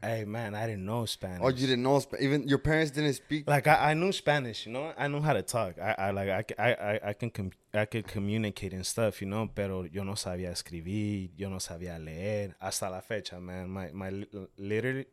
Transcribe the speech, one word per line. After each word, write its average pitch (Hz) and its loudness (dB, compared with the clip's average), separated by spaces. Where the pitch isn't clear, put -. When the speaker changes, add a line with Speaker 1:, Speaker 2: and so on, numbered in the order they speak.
Speaker 1:
Hey, 113 -2
man, 104 -4
I 107 -2
didn't 104 -4
know 113 -2
Spanish. 90 -6
Speaker 2:
Oh, 120 6
you 131 2
didn't 123 4
know 135 6
Spa-, - -2
even 135 4
your 139 6
parents 156 4
didn't 143 2
speak? 147 -4
Speaker 1:
Like, 147 4
I, 147 8
I 156 4
knew 180 4
Spanish, 139 0
you 110 -8
know? 143 -4
I 139 2
knew 147 0
how 151 4
to 101 4
talk. 98 -2
I, 98 0
I, 95 2
like, 98 0
I 98 2
c-, - -6
I, 117 4
I, 104 0
I 104 -2
can 117 -4
com-, 95 -4
I 107 4
could 110 -4
communicate 101 -2
and 92 -6
stuff, 110 0
you 98 -4
know? 104 -2
Pero 95 -2
yo 98 -4
no 98 -4
sabía 92 -4
escribir, 95 -4
yo 95 -4
no 95 -6
sabía 87 -8
leer. 92 -4
Hasta 95 -4
la 92 -6
fecha, 95 -6
man. 90 -8
My, 95 -6
my 95 -6
li-, 98 -6
literally, 110 -2